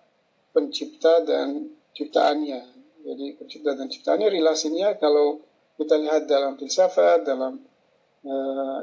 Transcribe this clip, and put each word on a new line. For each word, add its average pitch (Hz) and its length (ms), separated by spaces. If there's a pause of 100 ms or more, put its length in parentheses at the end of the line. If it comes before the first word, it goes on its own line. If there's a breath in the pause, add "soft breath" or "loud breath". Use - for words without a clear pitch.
(500)
pencipta 160 720
dan 143 480 (240)
ciptaannya. 147 680 (440)
Jadi 139 320
pencipta 147 400
dan 135 160
ciptaannya 196 400
relasinya 160 640
kalau 147 400 (400)
kita 156 240
lihat 151 240
dalam 139 320
filsafat, 175 720
dalam, 131 320 (640)
eh, 135 580